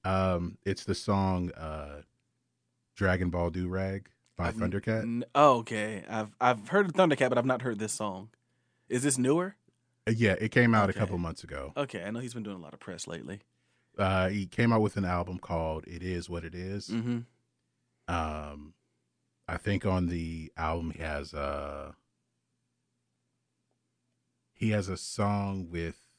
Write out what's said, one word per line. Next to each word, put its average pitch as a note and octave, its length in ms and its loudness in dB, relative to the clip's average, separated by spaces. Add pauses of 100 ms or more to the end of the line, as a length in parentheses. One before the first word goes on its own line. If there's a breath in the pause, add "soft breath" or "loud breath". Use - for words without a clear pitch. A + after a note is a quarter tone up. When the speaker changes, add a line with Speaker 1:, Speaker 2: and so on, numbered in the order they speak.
Speaker 1:
Um, F#2 600 2
it's G2 200 -2
the F#2+ 120 0
song, F#2+ 560 2
uh, D2 500 -10 (960)
Dragon F#2 340 4
Ball F2 220 2
Durag F#2+ 540 -2 (300)
by F2 120 0
Speaker 2:
I've A2 120 -4
n-, F#2 100 0
Speaker 1:
Thundercat. A2 320 0
Speaker 2:
n-, A#2 220 -2 (100)
oh, C#3 240 8
okay. G#2+ 500 -4
I've, A2 320 -6
I've A#2+ 280 2
heard G3 180 4
of D#3+ 80 -4
Thundercat, D3 340 6
but B2 100 2
I've A#2+ 80 2
not B2+ 160 0
heard A#2 160 -2
this G#2+ 140 -4
song. G2+ 380 -6 (580)
Is B2 160 0
this C3+ 140 4
newer? D#3+ 360 4 (540)
Speaker 1:
Uh, A2+ 80 4
yeah, A2 240 6
it G#2+ 100 0
came A#2+ 240 6
out G#2 140 6
a - 40 2
Speaker 2:
Okay. - 60 -4
Speaker 1:
couple G2 200 0
months E2 260 -6
ago. C#2+ 320 -10
Speaker 2:
Okay, C3 260 -4
I G2+ 80 -6
know A2+ 100 -8
he's B2 140 -10
been A#2 80 -8
doing G2+ 140 -10
a F2+ 40 -14
lot D2+ 140 -16
of - 60 -20
press F2 260 -12
lately. E2+ 340 -10 (560)
Speaker 1:
Uh, F#2+ 340 2
he G2+ 160 -2
came A#2 260 2
out A2 80 4
with G#2+ 160 0
an G2 80 0
album F2+ 340 -2
called D#2+ 480 -4
It E2+ 160 -12
Is F2+ 260 -4
What E2+ 160 -6
It E2 120 -12
Is. F#2+ 320 -8
Speaker 2:
Mm-hmm. A#2 300 -2 (960)
Speaker 1:
Um, D2+ 600 -6 (720)
I F2 120 -4
think G2+ 280 0
on F#2 220 4
the E2 480 -4
album E2 400 -2
he D#2+ 60 -10
has, D2 300 -6
uh, C#2+ 600 -6 (2500)
he A2 160 0
has G2+ 180 0
a F#2 80 -4
song G2 760 -2
with E2+ 300 -6 (180)